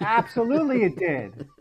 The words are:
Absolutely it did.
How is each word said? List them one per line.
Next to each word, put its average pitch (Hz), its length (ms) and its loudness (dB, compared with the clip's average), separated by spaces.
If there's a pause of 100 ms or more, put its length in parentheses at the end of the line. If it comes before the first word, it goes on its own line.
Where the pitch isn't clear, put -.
Absolutely 233 840 0
it 165 140 2
did. 135 500 -4 (140)